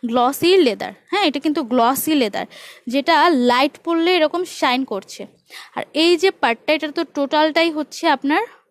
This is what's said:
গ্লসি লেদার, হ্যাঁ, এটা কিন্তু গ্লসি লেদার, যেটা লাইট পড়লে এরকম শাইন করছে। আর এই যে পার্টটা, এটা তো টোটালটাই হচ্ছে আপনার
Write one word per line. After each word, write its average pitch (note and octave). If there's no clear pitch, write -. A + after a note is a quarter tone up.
গ্লসি B3+
লেদার, G#3
হ্যাঁ, G4
এটা D4
কিন্তু D4+
গ্লসি B3+
লেদার, A3
যেটা D4
লাইট B3+
পড়লে E4+
এরকম E4+
শাইন C4+
করছে। -
আর -
এই E4+
যে F#4+
পার্টটা, A#3+
এটা D#4
তো -
টোটালটাই D#4
হচ্ছে D4+
আপনার D4+